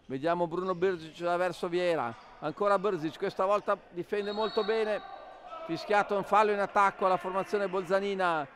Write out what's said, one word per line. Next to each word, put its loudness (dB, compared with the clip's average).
vediamo 0
Bruno -2
Brzic -2
da 2
verso -2
Vieira, 0
ancora 2
Brzic, -2
questa -2
volta 2
difende -4
molto 0
bene, 0
fischiato 0
un 0
fallo 4
in 0
attacco 2
alla 4
formazione -2
bolzanina 0